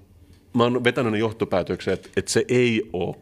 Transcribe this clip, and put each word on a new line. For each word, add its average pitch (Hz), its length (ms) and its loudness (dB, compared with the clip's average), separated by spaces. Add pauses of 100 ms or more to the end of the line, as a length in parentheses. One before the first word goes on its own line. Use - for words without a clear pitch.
(540)
mä 120 80 4
oon 123 220 0
vetänyt 120 280 0
ne 104 60 0
johtopäätökset, 98 1000 -2
että - 140 -4
se 117 180 2
ei 123 440 2
oo 90 300 -4